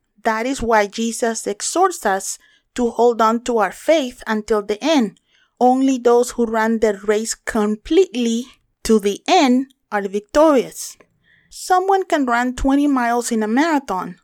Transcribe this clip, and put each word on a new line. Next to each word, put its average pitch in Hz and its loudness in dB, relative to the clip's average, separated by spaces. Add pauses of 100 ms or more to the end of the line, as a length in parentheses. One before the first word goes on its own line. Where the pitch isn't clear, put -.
(240)
That 220 -2
is 269 -4
why 220 2
Jesus 226 -4
exhorts 339 -2
us 196 -4 (360)
to 240 -2
hold 233 2
on 226 0
to 240 -2
our 196 0
faith 294 -2
until 214 -2
the 208 -6
end. 254 0 (460)
Only 262 2
those 240 2
who 240 -2
run 220 0
the 214 0
race 214 -2
completely 233 -2 (340)
to 220 4
the 202 -4
end 269 2 (160)
are 208 -2
victorious. 208 0 (540)
Someone 381 0
can 302 0
run 247 -2
twenty 277 0
miles 240 -2
in 220 0
a 214 -4
marathon, 233 -2